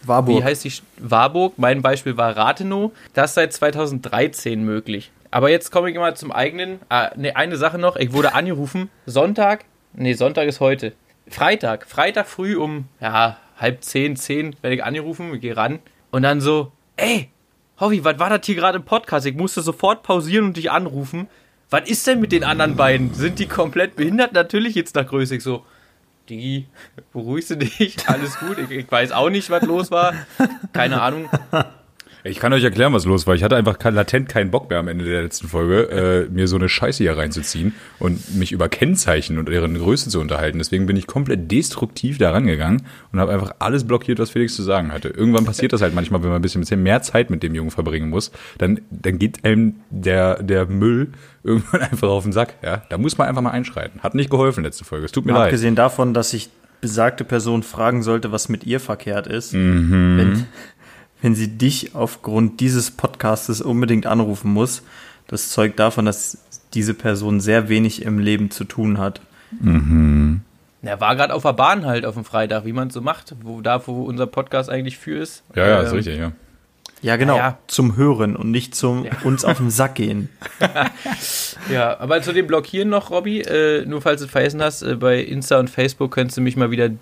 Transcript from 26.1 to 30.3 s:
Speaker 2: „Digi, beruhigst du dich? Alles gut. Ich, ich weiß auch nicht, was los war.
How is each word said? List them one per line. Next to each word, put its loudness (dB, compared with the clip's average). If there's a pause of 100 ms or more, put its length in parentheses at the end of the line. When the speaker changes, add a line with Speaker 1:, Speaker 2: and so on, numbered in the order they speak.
Speaker 2:
„Digi, -8 (460)
beruhigst -6
du -6
dich? -2 (100)
Alles -2
gut. -6
Ich, -8
ich -8
weiß 2
auch 2
nicht, -2
was 2
los 0
war. 2 (600)